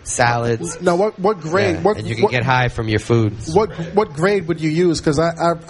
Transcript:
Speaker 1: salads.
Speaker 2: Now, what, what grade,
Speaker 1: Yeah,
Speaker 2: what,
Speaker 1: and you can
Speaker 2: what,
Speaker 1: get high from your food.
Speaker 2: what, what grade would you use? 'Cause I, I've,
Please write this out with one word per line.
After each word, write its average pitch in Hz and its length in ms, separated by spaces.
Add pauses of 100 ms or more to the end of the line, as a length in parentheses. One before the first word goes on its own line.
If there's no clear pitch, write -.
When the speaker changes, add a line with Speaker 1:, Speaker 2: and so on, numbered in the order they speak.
Speaker 1:
salads. 120 800
Speaker 2:
Now, 175 140
what, 208 220
what 190 220
grade, 170 360
Speaker 1:
Yeah, 160 60
Speaker 2:
what, 196 140
Speaker 1:
and - 100
you 113 80
can 185 100
Speaker 2:
what, 214 60
Speaker 1:
get 123 140
high 127 240
from 113 220
your 107 80
food. 113 340 (220)
Speaker 2:
what, 214 180 (220)
what 202 180
grade 175 360
would 165 120
you 156 80
use? 165 320
'Cause 147 180
I, 165 120
I've, 165 400